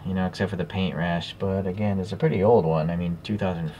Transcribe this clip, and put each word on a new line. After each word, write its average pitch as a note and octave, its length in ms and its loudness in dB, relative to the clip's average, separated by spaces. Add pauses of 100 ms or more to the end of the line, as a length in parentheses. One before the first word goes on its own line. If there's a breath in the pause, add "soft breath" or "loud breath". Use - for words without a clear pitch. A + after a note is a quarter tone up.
you F#2+ 80 -2
know, F#2 100 0
except F#2 240 -2
for F#2+ 80 -4
the F2 80 -2
paint F#2 320 -2
rash. E2+ 420 -2
But G2 280 -2
again, G2 340 0
it's F#2 120 -4
a G2 40 -4
pretty C#3 260 2
old G#2+ 220 8
one. D#2+ 240 2
I E2+ 80 -2
mean, E2+ 260 -2
two G#2+ 140 -2
thousand F2 440 -2